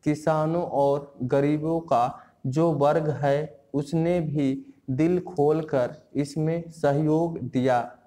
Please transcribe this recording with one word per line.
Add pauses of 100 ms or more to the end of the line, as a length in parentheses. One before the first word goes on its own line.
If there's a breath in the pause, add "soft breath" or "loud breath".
किसानों
और
गरीबों
का (280 loud breath)
जो
वर्ग
है,
उसने
भी (240 loud breath)
दिल
खोलकर (200)
इसमें
सहयोग
दिया।